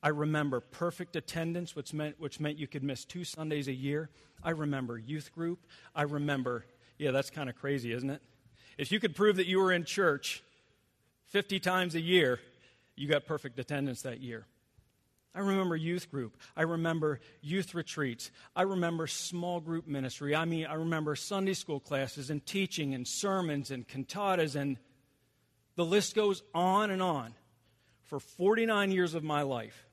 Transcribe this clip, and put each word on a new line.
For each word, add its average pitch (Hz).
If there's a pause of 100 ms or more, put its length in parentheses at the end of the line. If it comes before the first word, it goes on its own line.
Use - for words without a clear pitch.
I 156
remember 147
perfect -
attendance, 170
which 143
meant, 151
which 151
meant 147
you 151
could 139
miss 135
two -
Sundays 156
a 135
year. 143 (340)
I 165
remember 139
youth 139
group. 170 (280)
I 147
remember, 139 (340)
yeah, 147
that's 135
kinda 139
crazy, 135
isn't 123
it? 143 (560)
If 147
you 214
could 190
prove 208
that 185
you 185
were 190
in 175
church 151 (840)
fifty 196
times 180
a 170
year, 160 (560)
you 143
got 147
perfect 135
attendance 139
that 123
year. 120 (880)
I 180
remember 196
youth 165
group. 123 (180)
I 160
remember 165 (220)
youth 170
retreats. 147 (240)
I 180
remember 170
small 175
group 165
ministry. 139
I 160
mean, 165
I 151
remember 160
Sunday 190
school 156
classes 135
and 147
teaching 165
and 123
sermons 170
and 127
cantatas, 165
and 139 (960)
the 175
list 190
goes 208 (120)
on 190
and 190
on 135 (680)
for 139
forty-nine 202
years 180
of 160
my 151
life. 120